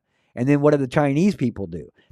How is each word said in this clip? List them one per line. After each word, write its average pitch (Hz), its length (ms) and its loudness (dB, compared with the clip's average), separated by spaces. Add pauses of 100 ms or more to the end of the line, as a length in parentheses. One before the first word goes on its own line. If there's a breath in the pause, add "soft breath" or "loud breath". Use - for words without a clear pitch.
(360)
And 123 140 -2
then 143 120 4
what 151 100 4
do 147 60 4
the 135 100 -2
Chinese 151 480 0
people 101 320 -6
do? 82 220 -14 (220 soft breath)